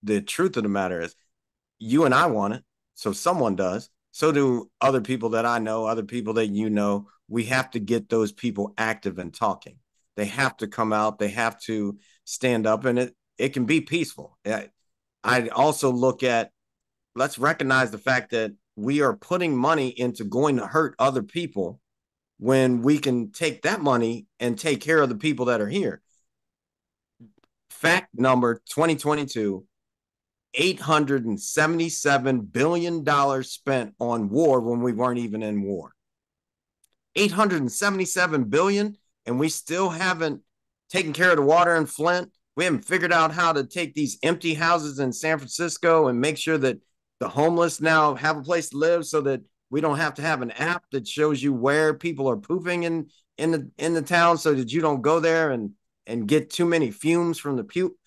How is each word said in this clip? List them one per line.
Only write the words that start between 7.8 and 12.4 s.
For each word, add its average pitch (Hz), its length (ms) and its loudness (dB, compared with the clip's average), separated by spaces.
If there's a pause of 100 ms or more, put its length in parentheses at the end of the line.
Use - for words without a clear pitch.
those 110 220 0
people 101 460 -6
active 107 400 -4
and 85 160 -12
talking. - 440 -6 (400)
They 104 80 -4
have 123 320 -2
to 107 100 -6
come 107 260 -2
out. 107 240 0
They 104 120 -2
have 113 320 -2
to 104 360 -4 (280)
stand 117 420 -2